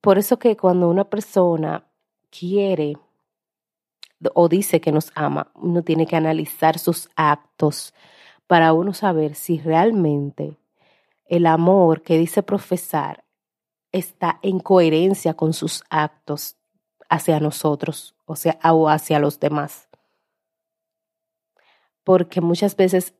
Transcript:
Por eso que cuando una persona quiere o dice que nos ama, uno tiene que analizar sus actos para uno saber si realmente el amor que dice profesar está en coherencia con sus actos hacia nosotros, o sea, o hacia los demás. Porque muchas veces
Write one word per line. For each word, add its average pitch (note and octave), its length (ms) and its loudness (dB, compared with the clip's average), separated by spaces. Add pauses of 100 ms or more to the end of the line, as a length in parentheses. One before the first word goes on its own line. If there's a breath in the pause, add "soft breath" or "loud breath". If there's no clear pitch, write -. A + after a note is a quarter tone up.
Por F#3+ 160 4
eso G#3 200 0
que A3 200 0
cuando F3+ 320 2
una F#3+ 160 0
persona E3+ 800 -2 (420)
quiere F3 680 -2 (1400)
o E3+ 160 4
dice E3+ 320 0
que D#3+ 100 0
nos D#3 240 0
ama, D3 400 -6
uno E3+ 260 -2
tiene D#3+ 260 0
que - 80 -4
analizar D#3+ 640 -2
sus - 380 -6
actos - 800 -2 (540 soft breath)
para E3 260 4
uno F3+ 200 0
saber D#3 420 -2
si E3 240 -4
realmente D3+ 1000 -2 (680)
el F3 200 0
amor E3 560 4
que D#3+ 160 0
dice E3+ 260 0
profesar - 800 -6 (680)
está - 500 -6
en F#3+ 180 -2
coherencia E3+ 760 2
con D#3+ 180 0
sus - 360 -8
actos - 680 -6 (520)
hacia D#3 300 0
nosotros, D3+ 760 -4 (100)
o D#3+ 100 -12
sea, - 280 -4
o D#3+ 260 4
hacia D3+ 300 0
los D3 200 -2
demás. D3 480 -6 (2250)
Porque F3+ 380 2
muchas F3 340 0
veces F#3 440 0